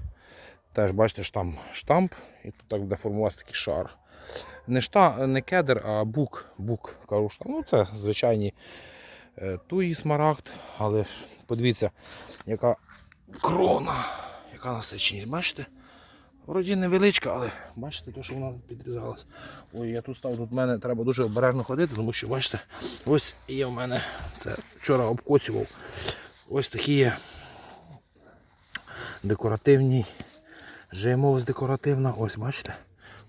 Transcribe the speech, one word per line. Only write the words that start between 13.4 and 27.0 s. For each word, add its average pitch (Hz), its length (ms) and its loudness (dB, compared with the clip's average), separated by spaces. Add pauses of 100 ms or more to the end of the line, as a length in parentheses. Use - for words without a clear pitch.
крона, 170 640 2 (480)
яка 127 200 -8
насиченість, 107 560 -2
бачите? 151 380 -4 (800)
Вроді 185 300 0
невеличка, 185 580 4
але - 180 -4 (240)
бачите, 127 360 -12
то, 131 100 -12
що 131 120 -10
вона 131 200 -6 (140)
підрізалась. 117 580 -10 (460)
Ой, 117 180 -6
я 117 100 -2
тут 127 160 -8
став, 123 200 -4
тут 117 140 -6
в 120 40 -6
мене 127 240 2
треба 117 260 -2
дуже 127 200 2
обережно 123 400 2
ходити, 139 320 0
тому 110 160 0
що, - 160 -4
бачите, 131 300 -2 (480)
ось 143 280 2 (140)
є 135 180 -2
в 123 60 -4
мене, 123 280 -2 (360)
це - 180 -6 (220)
вчора 131 280 4
обкосював, 113 600 2 (840)
ось 135 200 -2
такі 139 260 0
є 127 220 4 (2000)